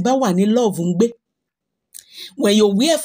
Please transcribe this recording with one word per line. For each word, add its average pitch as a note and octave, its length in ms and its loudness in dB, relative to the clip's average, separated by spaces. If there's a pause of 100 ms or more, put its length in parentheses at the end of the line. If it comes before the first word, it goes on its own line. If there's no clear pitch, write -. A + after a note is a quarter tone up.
bá A#3+ 120 0
wà C4 180 0
ní F#3 140 0
love G#3+ 340 0
ń F3 140 -2
gbé. G#3+ 140 0 (1200)
When G#3 240 0
your G#3 180 4
wear D4 300 0